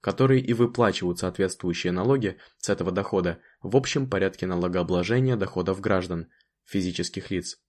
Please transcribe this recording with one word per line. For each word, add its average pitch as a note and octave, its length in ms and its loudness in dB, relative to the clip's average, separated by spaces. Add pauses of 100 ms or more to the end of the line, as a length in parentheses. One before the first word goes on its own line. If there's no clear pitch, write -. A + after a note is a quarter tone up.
которые C3 400 4
и B2+ 120 -2
выплачивают A2 640 2
соответствующие F2+ 720 -2
налоги G#2 440 0 (220)
с - 100 -10
этого F#2 240 0
дохода F2+ 480 0 (220)
в G2 140 0
общем C3+ 340 0
порядке F#2+ 360 -2
налогообложения F2+ 920 0
доходов F#2+ 440 -2
граждан, F2+ 480 -2 (360)
физических F2+ 640 -4
лиц. F#2 380 -6